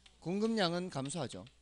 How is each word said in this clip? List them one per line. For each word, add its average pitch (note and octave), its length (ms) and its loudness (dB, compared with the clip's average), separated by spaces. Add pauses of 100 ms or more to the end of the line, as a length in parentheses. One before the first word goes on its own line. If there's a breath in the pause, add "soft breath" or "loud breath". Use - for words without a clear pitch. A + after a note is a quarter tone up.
(180)
공급량은 F#3 720 2
감소하죠. C3+ 560 -4 (160)